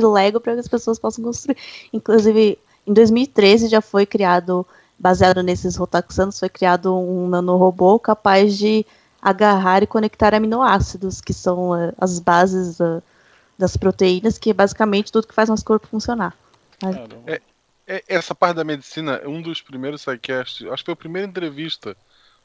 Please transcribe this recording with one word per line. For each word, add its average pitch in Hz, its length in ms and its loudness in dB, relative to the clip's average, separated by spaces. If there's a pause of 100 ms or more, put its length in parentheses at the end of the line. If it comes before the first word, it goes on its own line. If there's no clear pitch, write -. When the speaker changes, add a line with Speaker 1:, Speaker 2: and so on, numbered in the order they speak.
Speaker 1:
Lego 208 340 2
pra 233 140 -6
que 240 60 -6
as 240 80 -10
pessoas 233 320 -4
possam 220 240 -6
construir. 240 340 -6 (340)
Inclusive, 214 680 2 (300)
em 208 60 0
dois 220 180 8
mil 240 120 2
e 277 40 -4
treze 220 400 4
já 220 140 2
foi 202 240 0
criado, 180 600 0 (320)
baseado 185 460 2
nesses 180 320 -2
rotaxanos, 180 640 -4
foi 185 100 -4
criado 185 480 0
um 180 300 -4
nanorobô 180 720 2
capaz 202 580 2
de 214 280 0 (360)
agarrar 196 600 2
e 208 60 0
conectar 214 480 0
aminoácidos, 214 840 -2
que - 120 -6
são, 180 420 -2
eh, 170 220 -4
as 180 220 -2
bases 175 580 0
da, 165 240 -2 (560)
das 180 200 -2
proteínas, 190 600 0
que - 120 -4
é 208 40 2
basicamente 202 580 -2
tudo 226 160 -2
que - 60 -20
faz 220 160 0
nosso 208 140 -2
corpo 220 240 -2
funcionar. 220 480 -6 (460)
Mas 190 140 -6
Speaker 2:
Caramba. 113 200 -18 (100)
É, 160 160 -10 (460)
é, 190 200 -10
essa 170 280 -6
parte 175 220 -2
da 160 80 -4
medicina, 151 600 -8
um 156 160 -12
dos 165 200 -12
primeiros 139 400 -12
sidecasts, 127 680 -10
acho 127 160 -10
que - 40 -16
foi 170 60 -6
a - 40 -12
primeira 180 300 -10
entrevista, 156 680 -12 (500)